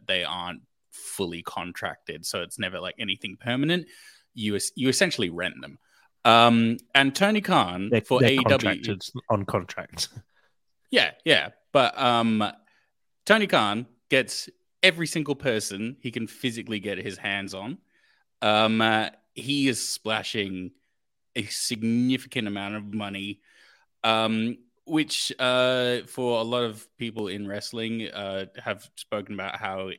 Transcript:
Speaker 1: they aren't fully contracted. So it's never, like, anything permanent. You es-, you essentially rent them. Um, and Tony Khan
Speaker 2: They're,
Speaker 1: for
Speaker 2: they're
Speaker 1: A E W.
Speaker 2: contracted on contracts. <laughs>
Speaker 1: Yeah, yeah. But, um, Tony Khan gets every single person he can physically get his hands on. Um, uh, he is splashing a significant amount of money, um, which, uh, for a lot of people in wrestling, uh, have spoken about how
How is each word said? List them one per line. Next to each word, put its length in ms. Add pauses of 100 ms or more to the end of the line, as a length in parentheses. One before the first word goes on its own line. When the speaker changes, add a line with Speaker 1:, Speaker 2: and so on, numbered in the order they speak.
Speaker 1:
they 180
aren't 380 (280)
fully 520
contracted. 800
So 160
it's 180
never, 220
like, 180
anything 400
permanent. 480 (460)
You 240
es-, 180
you 140
essentially 400
rent 320
them. 180 (460)
Um, 540 (160)
and 200
Tony 280
Khan 480
Speaker 2:
They're, 100
Speaker 1:
for 200
Speaker 2:
they're 100
Speaker 1:
A 20
E 120
W. 40 (100)
Speaker 2:
contracted 440 (260)
on 160
contracts. 680
<laughs> 40 (720)
Speaker 1:
Yeah, 200 (140)
yeah. 260 (220)
But, 280
um, 500 (760)
Tony 200
Khan 400 (220)
gets 400 (340)
every 240
single 280
person 680
he 100
can 160
physically 540
get 160
his 220
hands 360
on. 240 (640)
Um, 400
uh, 300 (240)
he 340
is 180
splashing 840 (640)
a 100
significant 1040
amount 280
of 180
money, 460 (640)
um, 540 (260)
which, 560
uh, 640
for 340
a 40
lot 180
of 240 (100)
people 320
in 200
wrestling, 600
uh, 380 (160)
have 320
spoken 400
about 240
how 400